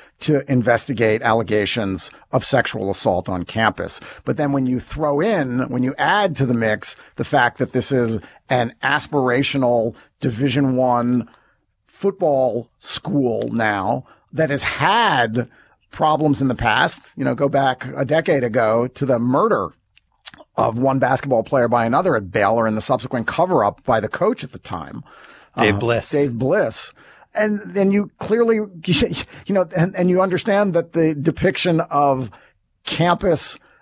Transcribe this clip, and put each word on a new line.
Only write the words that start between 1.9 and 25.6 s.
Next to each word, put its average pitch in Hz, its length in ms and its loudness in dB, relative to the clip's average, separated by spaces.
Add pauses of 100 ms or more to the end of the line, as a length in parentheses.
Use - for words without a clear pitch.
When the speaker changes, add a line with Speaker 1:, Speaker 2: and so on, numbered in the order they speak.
Speaker 1:
of 127 160 0
sexual 113 420 0
assault 95 400 -2
on 90 140 -4
campus. 104 580 -2 (240)
But 123 140 -2
then 147 140 0
when 139 120 0
you 127 160 -2
throw 147 400 -2
in, 135 480 0
when 123 140 -2
you 127 160 0
add 185 380 2
to 135 100 0
the 120 80 0
mix 110 420 -2 (200)
the 113 80 -6
fact 123 340 2
that 139 140 -2
this 127 200 -2
is 117 260 0 (300)
an 123 340 0
aspirational 127 1120 0 (260)
Division 131 560 0
One 123 520 2 (580)
football 139 840 0 (100)
school 120 720 -2
now 110 540 -2 (260)
that 156 160 0
has 143 140 -2
had 143 840 0 (420)
problems 156 500 0
in 135 80 2
the 127 60 0
past, 117 460 0 (160)
you 135 80 -6
know, 131 100 0
go 139 160 0
back 135 360 0 (100)
a 139 100 -4
decade 147 380 0
ago 117 440 2
to - 160 -6
the 127 140 2
murder 123 560 0 (840)
of 113 220 0
one 135 200 0
basketball 127 440 0
player 123 260 0
by 117 180 2
another 156 300 2
at 101 140 -6
Baylor 110 360 2
and 107 100 0
the 110 60 -4
subsequent 127 440 -4
cover-up 151 580 2
by 117 160 2
the 107 80 -2
coach - 360 -2
at 139 80 -14
the - 60 -16
time. 80 440 -12 (540)
Speaker 2:
Dave 110 200 2